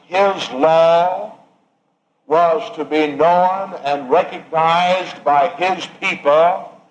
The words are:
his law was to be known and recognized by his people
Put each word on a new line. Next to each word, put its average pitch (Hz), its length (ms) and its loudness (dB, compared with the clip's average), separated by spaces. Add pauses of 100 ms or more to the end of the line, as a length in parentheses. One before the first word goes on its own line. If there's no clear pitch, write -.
his 185 420 -2
law 165 840 2 (880)
was 165 480 0
to 151 100 -6
be 151 280 0
known 180 600 0 (100)
and 139 260 -4
recognized 175 1120 -2
by 147 280 2
his 175 360 -4 (140)
people 170 920 0